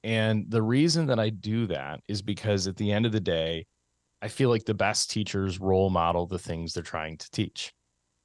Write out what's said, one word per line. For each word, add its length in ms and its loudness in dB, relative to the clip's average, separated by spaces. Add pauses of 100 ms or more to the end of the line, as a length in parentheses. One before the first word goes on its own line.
And 460 2
the 120 2
reason 460 2
that 120 2
I 100 2
do 380 -2
that 400 -6
is 140 -4
because 460 0
at 100 -4
the 140 0
end 140 4
of 60 2
the 80 2
day, 460 -2 (560)
I 80 -6
feel 200 0
like 140 2
the 100 0
best 380 0
teachers 480 -2
role 300 4
model 380 2
the 120 -6
things 340 -6
they're 100 -6
trying 340 -8
to 140 -18
teach. 420 -4 (520)